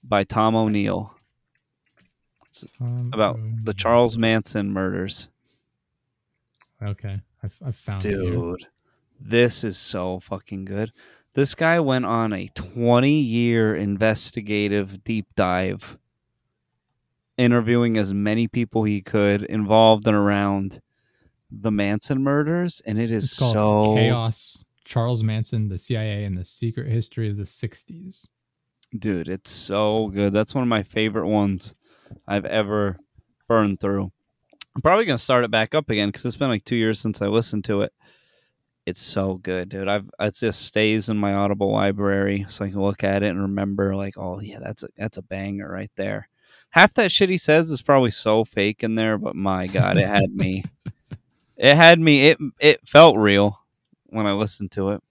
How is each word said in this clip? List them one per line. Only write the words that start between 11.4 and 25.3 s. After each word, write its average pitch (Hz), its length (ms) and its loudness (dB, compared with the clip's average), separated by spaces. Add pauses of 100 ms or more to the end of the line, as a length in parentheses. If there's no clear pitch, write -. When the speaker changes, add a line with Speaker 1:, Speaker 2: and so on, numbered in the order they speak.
Speaker 1:
guy 165 260 2
went 131 240 0
on 113 280 -2
a 95 160 -8
twenty-year 120 1300 2
investigative 101 1300 -2
deep 110 320 -6
dive, 95 640 -2 (1400)
interviewing 120 580 2
as 98 180 -2
many 107 340 0
people 113 360 -2
he 104 160 -2
could 101 420 0
involved 110 640 4
and 107 100 4
around 101 640 0 (680)
the 107 200 -6
Manson 107 520 -2
murders, 151 640 -2
and 107 120 -2
it 117 120 -2
is 113 140 -2
Speaker 2:
It's - 140 -2
called 120 160 2 (320)
Speaker 1:
so 107 80 2
Speaker 2:
Chaos, 113 680 -2 (200)
Charles 117 380 -4
Manson, 110 460 -4